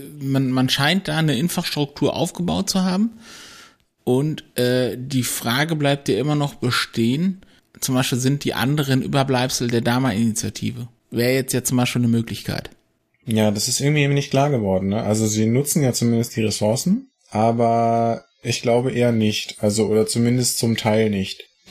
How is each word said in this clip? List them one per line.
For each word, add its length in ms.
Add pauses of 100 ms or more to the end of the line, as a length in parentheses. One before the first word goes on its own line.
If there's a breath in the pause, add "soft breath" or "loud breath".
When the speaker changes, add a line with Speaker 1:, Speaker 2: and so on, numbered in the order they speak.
(200)
Speaker 1:
man, 300
man 180
scheint 400
da 100
eine 200
Infrastruktur 760
aufgebaut 540
zu 120
haben. 280 (920 loud breath)
Und, 400 (140)
äh, 400
die 240
Frage 540
bleibt 320
ja 100
immer 160
noch 200
bestehen, 880 (380 soft breath)
zum 140
Beispiel 240
sind 260
die 100
anderen 480
Überbleibsel 640
der 120
Dama-Initiative. 1080 (220)
Wäre 240
jetzt 180
ja 120
zum 120
Beispiel 240
eine 80
Möglichkeit. 640 (560)
Speaker 2:
Ja, 240
das 180
ist 120
irgendwie 220
eben 120
nicht 160
klar 200
geworden, 380
ne? 140
Also 240
sie 200
nutzen 360
ja 100
zumindest 440
die 60
Ressourcen, 680 (200)
aber 960 (180)
ich 200
glaube 300
eher 200
nicht, 480
also, 260
oder 200
zumindest 520
zum 180
Teil 340
nicht. 380 (220)